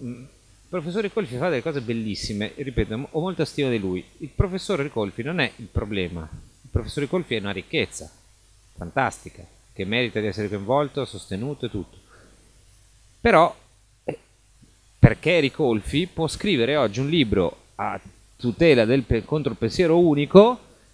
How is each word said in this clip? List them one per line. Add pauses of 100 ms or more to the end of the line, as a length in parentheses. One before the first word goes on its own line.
mm,
il (400)
professor
Ricolfi
fa
delle
cose
bellissime,
e
ripeto,
ho
molta
stima
di
lui. (140)
Il
professor
Ricolfi
non
è
il
problema, (100)
il
professor
Ricolfi
è
una
ricchezza (680)
fantastica, (280)
che
merita
di
essere
coinvolto,
sostenuto
e
tutto. (1200)
Però, (520)
eh, (800)
perché
Ricolfi
può
scrivere
oggi
un
libro (160)
a (360)
tutela
del
pe-,
contro
il
pensiero
unico, (360)